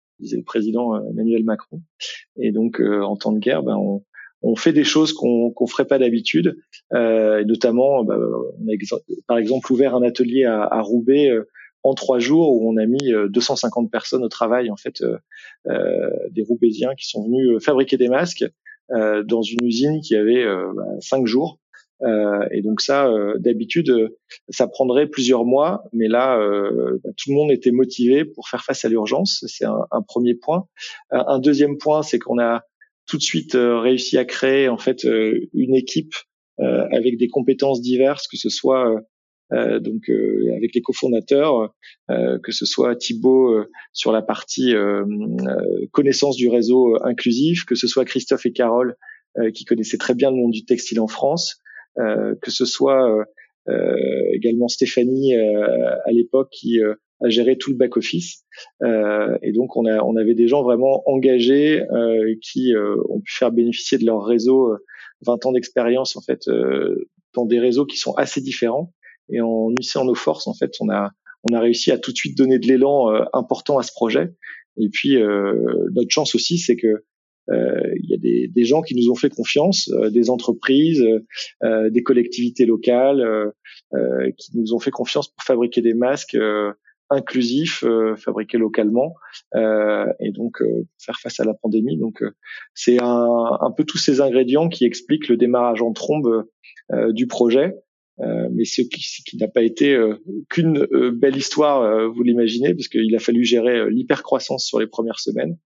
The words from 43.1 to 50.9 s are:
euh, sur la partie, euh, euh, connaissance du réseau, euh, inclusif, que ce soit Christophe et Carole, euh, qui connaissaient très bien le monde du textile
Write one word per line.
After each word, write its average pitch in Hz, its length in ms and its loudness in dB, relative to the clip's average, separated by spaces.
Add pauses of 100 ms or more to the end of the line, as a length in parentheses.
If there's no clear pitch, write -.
euh, 110 200 0 (220)
sur - 220 -2
la 110 80 2
partie, 120 520 -2
euh, 101 300 0
euh, 107 880 -4
connaissance 139 460 2
du 123 100 2
réseau, 120 480 4
euh, - 80 2
inclusif, 127 640 0
que 123 100 -2
ce 120 120 -4
soit 127 180 0
Christophe 127 400 -4
et 123 80 -2
Carole, 120 420 0 (420)
euh, 113 140 0
qui - 140 -14
connaissaient 113 320 -2
très - 160 -2
bien 131 180 2
le 131 60 0
monde 120 140 2
du 110 120 -4
textile 117 380 -2